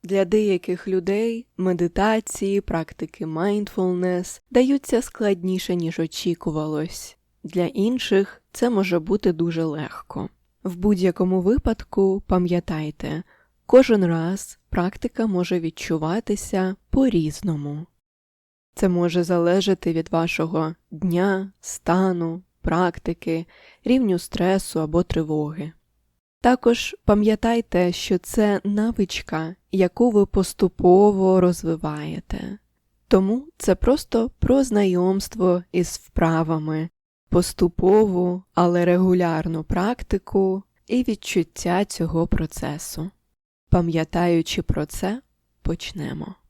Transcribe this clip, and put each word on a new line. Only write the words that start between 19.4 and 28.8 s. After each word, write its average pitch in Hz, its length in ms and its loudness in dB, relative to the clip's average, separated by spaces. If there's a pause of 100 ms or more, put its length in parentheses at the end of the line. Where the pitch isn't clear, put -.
від 165 160 -4
вашого 165 680 -2 (160)
дня, 190 720 -2
стану, 175 800 -2 (200)
практики, 170 840 -2 (380)
рівню 220 340 2
стресу 180 640 -2
або 160 220 0
тривоги. 156 680 -4 (680)
Також 240 640 2
пам'ятайте, 208 880 2
що - 260 -2
це 208 460 0
навичка, 202 920 -2 (160)